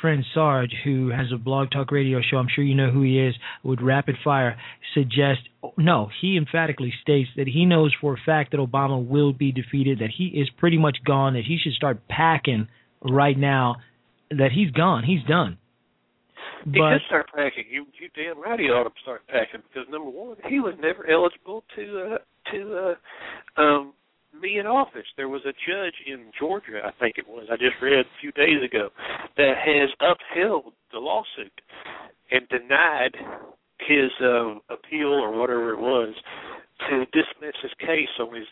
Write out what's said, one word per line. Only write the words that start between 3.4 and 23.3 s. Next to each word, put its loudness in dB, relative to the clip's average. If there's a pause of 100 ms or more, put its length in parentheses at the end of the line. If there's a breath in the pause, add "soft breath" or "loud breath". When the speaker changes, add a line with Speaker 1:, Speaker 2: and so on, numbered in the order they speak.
Speaker 1:
would -2
rapid 2
fire 2 (360 loud breath)
suggest, 2 (360)
no, 4 (100)
he 0
emphatically -2 (100)
states 2
that -2
he 4
knows 6
for 0
a -8
fact 2
that 0
Obama 0
will 4
be 0
defeated, 0
that -2
he -2
is -2
pretty 4
much 4
gone, 4
that -2
he -2
should -4
start -2
packing 2 (340 soft breath)
right 4
now, 2 (560 loud breath)
that 4
he's 2
gone, 2
he's 0
done. 0 (1080 loud breath)
Speaker 2:
He 0
Speaker 1:
But 6
Speaker 2:
should 0
start 0
packing. -4
You, -8 (160)
you -18
damn -10
right -6
he 0
ought 2
to -14
start -12
packing, -4 (100)
because -12
number -10
one, -14 (120)
he 0
was -2
never -2
eligible 0 (120)
to, -8
uh, -14
to, -6 (640 loud breath)